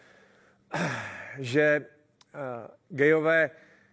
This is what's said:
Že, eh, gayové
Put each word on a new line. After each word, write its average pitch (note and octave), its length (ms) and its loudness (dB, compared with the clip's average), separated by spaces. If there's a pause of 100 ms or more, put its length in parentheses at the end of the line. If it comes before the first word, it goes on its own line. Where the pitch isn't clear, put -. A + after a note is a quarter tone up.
(1400)
Že, D3 480 0 (480)
eh, B2+ 340 -12 (200)
gayové D#3 600 4 (420)